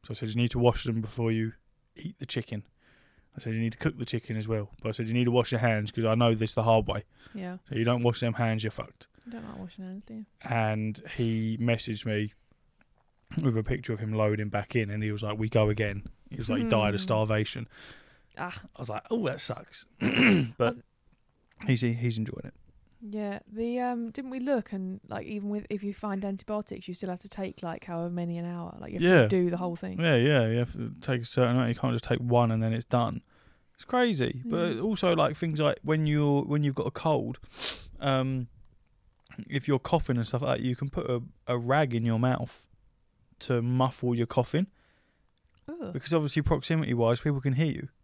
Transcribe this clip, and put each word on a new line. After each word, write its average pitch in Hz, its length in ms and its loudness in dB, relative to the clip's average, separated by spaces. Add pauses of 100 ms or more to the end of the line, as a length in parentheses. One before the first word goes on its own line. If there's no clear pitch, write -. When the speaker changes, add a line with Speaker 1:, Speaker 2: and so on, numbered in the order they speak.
Speaker 1:
So - 60 -20
I 117 60 -6
said, 113 140 -6
"You 107 60 -6
need 120 160 2
to 123 80 -2
wash 120 240 4
them 113 160 -2
before 113 320 -2
you 110 220 0 (420)
eat - 240 -14
the 135 60 -8
chicken." 113 380 -6 (720)
I - 40 -12
said, 110 140 -6
"You 113 80 -2
need 113 100 0
to - 60 -12
cook - 200 -2
the 120 80 -6
chicken 110 300 -6
as 107 140 -4
well." 107 220 -2 (100)
But 113 80 -4
I - 20 -4
said, 110 160 -4
"You 113 60 -2
need 123 120 2
to 120 60 4
wash 120 220 4
your 117 80 0
hands 107 300 2
'cause 113 140 -2
I 110 100 4
know 117 200 6
this 110 200 0
the 113 80 2
hard 110 240 6
way." 101 160 -4 (300)
Speaker 2:
Yeah. 185 240 -8 (120)
Speaker 1:
So 135 60 -6
you 113 100 2
don't 120 180 2
wash 120 160 2
them 117 140 0
hands, 113 320 0
you're 107 60 -2
fucked. - 360 -14 (180)
Speaker 2:
You 240 60 -14
don't 226 160 -12
like 202 120 -14
washing 185 260 -14
hands, 190 200 -14
do 226 100 -16
you? 220 100 -14 (160)
Speaker 1:
And 110 580 0 (160)
he 113 420 0
messaged 113 480 -2
me 107 280 0 (1080)
with 123 160 2
a 110 60 0
picture 123 300 -4
of 104 60 -4
him 107 140 -4
loading 107 360 2
back 104 260 -4
in, 107 140 0
and 107 120 -4
he 107 100 -2
was 104 120 -6
like, 107 160 -4
"We 110 80 0
go 110 220 4
again." 104 340 -2 (260)
He 127 80 -10
was 113 120 -6
like, - 140 2
"He - 60 0
died 107 260 4
of 98 60 -2
Speaker 2:
Hmm. - 20 -4
Speaker 1:
starvation." 107 640 0 (680)
Speaker 2:
Ah. 180 240 -10 (140)
Speaker 1:
I - 60 -20
was 117 80 -8
like, 104 220 -6
"Oh, 214 160 0
that 131 140 -4
sucks." - 520 -8
<clears throat> - 60 -20
But 151 800 4 (840)
Speaker 2:
I - 60 -10
th- 123 140 4
Speaker 1:
he's, - 0 -
he's 117 360 0
enjoying - 280 -6
it. - 80 -14 (480)
Speaker 2:
Yeah. 208 380 -8 (120)
The, 233 300 -4
um, 240 300 -2
didn't 262 200 -10
we 262 80 -6
look 254 320 0
and, 190 280 -6 (100)
like, - 180 -8
even 202 220 -6
with, 208 200 -4
if 208 140 -4
you 202 100 -4
find 196 320 -6
antibiotics, 202 600 -6
you 180 60 -8
still 190 160 -6
have 180 100 -6
to 196 100 -18
take, - 320 -8
like, 165 220 -8
however 170 260 -6
many 175 280 -4
an 170 80 -6
hour. 175 340 -8
Like, - 140 -12
you - 60 -6
have 170 40 0
Speaker 1:
Yeah. 175 200 10
Speaker 2:
to 107 40 6
do 180 220 4
the 175 80 -2
whole 180 180 -4
thing. 185 240 -8
Speaker 1:
Yeah, 165 160 4
yeah. 123 320 6
You 113 120 2
have 120 140 -2
to 113 280 -8
take 123 200 -2
a 117 40 -8
certain 123 320 2
amount. 120 120 2
You 117 60 0
can't 127 180 0
just 117 120 -2
take 123 140 0
one 120 300 4
and 113 140 2
then 113 100 2
it's 117 120 -4
done. 117 360 0 (540)
It's - 80 -20
crazy. 180 600 0
But 214 320 0
Speaker 2:
Mm. 113 60 -4
Speaker 1:
also, 190 320 2
like, 151 200 2
things 156 240 -2
like 147 240 2
when 156 240 2
you're, 147 380 4
when 147 180 0
you've 139 120 2
got - 120 -2
a 147 40 -2
cold, 131 480 -2 (600)
um, 131 480 0 (1000)
if 139 200 -4
you're 139 120 4
coughing 143 380 2
and 117 80 0
stuff 120 160 -2
like 131 180 0
that, 113 60 -4
you 127 100 0
can 139 140 -6
put - 200 -4
a, 120 120 0 (240)
a 123 120 -2
rag 127 360 2
in 117 120 0
your 113 140 2
mouth 127 480 -2 (720)
to 120 220 0
muffle 127 540 0
your 120 120 0
coughing. 156 400 0 (1000)
Speaker 2:
Ugh. 285 260 -10
Speaker 1:
Because 139 200 -4
obviously 151 280 0
proximity-wise, 127 800 2
people 143 220 -2
can 135 120 0
hear 147 180 0
you. - 160 -8 (160)